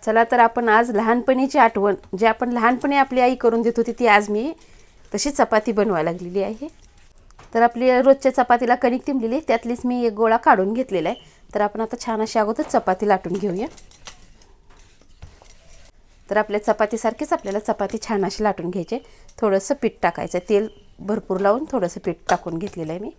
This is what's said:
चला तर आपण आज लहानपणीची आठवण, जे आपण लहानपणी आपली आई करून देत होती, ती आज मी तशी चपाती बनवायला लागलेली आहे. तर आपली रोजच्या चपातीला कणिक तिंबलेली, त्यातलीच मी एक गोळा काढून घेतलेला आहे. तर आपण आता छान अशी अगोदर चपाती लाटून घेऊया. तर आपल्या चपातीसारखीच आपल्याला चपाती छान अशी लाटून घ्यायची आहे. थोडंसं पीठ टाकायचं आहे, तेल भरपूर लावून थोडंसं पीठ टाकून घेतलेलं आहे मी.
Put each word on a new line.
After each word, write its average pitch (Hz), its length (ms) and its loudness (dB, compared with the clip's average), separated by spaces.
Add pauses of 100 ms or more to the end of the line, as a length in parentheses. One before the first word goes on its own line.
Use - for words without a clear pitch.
चला 226 240 4
तर 247 80 2
आपण 233 300 4
आज 233 280 4
लहानपणीची 254 640 2
आठवण, 208 360 2 (240)
जे 220 80 2
आपण 240 260 0
लहानपणी 247 440 0
आपली 262 240 2
आई 254 140 4
करून 233 280 0
देत 226 140 0
होती, 233 160 -2
ती 240 140 0
आज 208 240 6
मी 226 220 -2 (600)
तशी 247 180 -2
चपाती 226 420 0
बनवायला 190 380 0
लागलेली 180 320 -6
आहे. 220 260 -8 (840)
तर 226 80 4
आपली 233 280 2 (120)
रोजच्या 269 320 4
चपातीला 240 400 2
कणिक 247 320 0
तिंबलेली, 262 420 -2
त्यातलीच 233 360 -2
मी 247 220 -2
एक 226 60 0
गोळा 220 240 2
काढून 214 360 4
घेतलेला 196 360 -2
आहे. - 260 -10 (200)
तर 208 60 0
आपण 208 200 -2
आता 220 240 -6
छान 220 180 -2
अशी 220 160 -2
अगोदर 214 240 0
चपाती 208 460 0
लाटून 185 240 0
घेऊया. 196 340 -4 (2500)
तर 202 80 0
आपल्या 208 280 -2
चपातीसारखीच 226 680 -2
आपल्याला 202 260 -2
चपाती 220 400 -4 (100)
छान 202 160 0
अशी 202 200 -4
लाटून 180 260 -2
घ्यायची 180 240 -6
आहे. 262 100 -8 (340)
थोडंसं 196 440 0
पीठ - 200 -2
टाकायचं 175 360 -2
आहे, 180 100 -10
तेल 214 200 2 (300)
भरपूर 196 420 -4
लावून 208 320 2
थोडंसं 185 320 -2
पीठ - 240 -6
टाकून 170 300 -2
घेतलेलं 165 340 -8
आहे 180 80 -8
मी. 233 180 -12